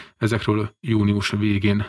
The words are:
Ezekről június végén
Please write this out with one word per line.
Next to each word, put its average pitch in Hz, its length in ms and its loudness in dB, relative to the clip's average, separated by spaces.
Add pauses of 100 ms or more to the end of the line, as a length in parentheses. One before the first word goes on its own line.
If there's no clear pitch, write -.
(160)
Ezekről 107 540 -2 (100)
június 104 500 0
végén 104 580 0